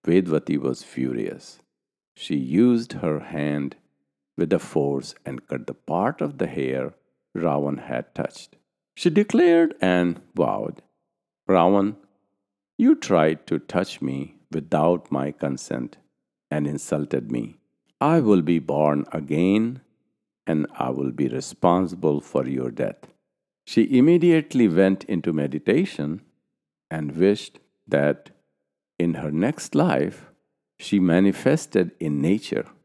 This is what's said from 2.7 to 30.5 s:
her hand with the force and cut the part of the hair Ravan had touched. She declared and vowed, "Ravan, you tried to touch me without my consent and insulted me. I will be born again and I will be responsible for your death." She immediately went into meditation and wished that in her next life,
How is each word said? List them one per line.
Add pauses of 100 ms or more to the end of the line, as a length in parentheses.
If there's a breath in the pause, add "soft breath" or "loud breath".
her
hand (600)
with
the
force (100)
and
cut
the
part
of
the
hair (400)
Ravan
had
touched. (380)
She
declared
and (140)
vowed, (680)
"Ravan, (800)
you
tried
to
touch
me (140)
without
my
consent (540)
and
insulted
me. (440)
I
will
be
born
again (680)
and
I
will
be
responsible
for
your
death." (580)
She
immediately
went
into
meditation (680)
and
wished (300)
that (680)
in
her
next
life, (480)